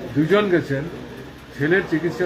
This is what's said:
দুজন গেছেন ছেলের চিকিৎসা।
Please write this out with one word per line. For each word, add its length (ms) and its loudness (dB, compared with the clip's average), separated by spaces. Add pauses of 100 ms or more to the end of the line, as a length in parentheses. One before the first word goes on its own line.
(160)
দুজন 340 4
গেছেন 340 2 (720)
ছেলের 360 2
চিকিৎসা। 340 0